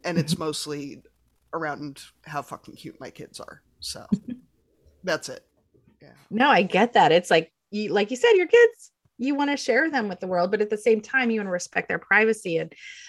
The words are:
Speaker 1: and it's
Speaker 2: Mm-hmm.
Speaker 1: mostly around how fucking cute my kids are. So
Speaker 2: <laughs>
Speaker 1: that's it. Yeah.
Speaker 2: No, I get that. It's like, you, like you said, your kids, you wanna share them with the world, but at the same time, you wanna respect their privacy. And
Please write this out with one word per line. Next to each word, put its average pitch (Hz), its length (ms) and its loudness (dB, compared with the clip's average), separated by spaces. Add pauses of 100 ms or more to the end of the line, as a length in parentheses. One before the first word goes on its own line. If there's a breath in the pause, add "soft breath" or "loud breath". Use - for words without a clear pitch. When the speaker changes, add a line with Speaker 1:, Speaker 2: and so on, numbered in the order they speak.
Speaker 1:
and 175 160 -2
it's 156 160 -2
Speaker 2:
Mm-hmm. 170 80 -6
Speaker 1:
mostly 147 600 -8 (500)
around 147 500 -8 (220)
how 147 180 -8
fucking - 320 -16
cute - 240 -18
my 131 100 -16
kids - 300 -18
are. - 240 -20 (160)
So - 320 -14
Speaker 2:
<laughs> - 920 -10
Speaker 1:
that's 165 260 -4
it. - 180 -16 (540)
Yeah. 143 120 -20 (160)
Speaker 2:
No, 247 200 2
I 226 140 6
get 190 300 2
that. 175 180 6
It's 175 200 2
like, 165 220 2 (180)
you, 208 220 -6
like 226 180 0
you 254 60 -4
said, 466 160 4
your 370 140 4
kids, 466 440 4 (260)
you 269 160 -2
wanna 285 240 0
share 277 320 0
them 240 200 -2
with 185 100 -8
the 190 80 -8
world, 180 240 0
but 214 100 0
at 208 80 -2
the 214 80 -2
same 220 240 2
time, 240 300 0
you 220 80 -2
wanna 202 120 -6
respect 180 360 -4
their 175 120 -4
privacy. 208 580 0
And 165 160 -6 (340 loud breath)